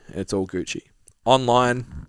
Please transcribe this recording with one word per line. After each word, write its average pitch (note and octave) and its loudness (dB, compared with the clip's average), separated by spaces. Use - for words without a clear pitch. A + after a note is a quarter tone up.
and - -14
it's F#2+ -8
all F#2+ -2
Gucci. - -8
Online, B2 2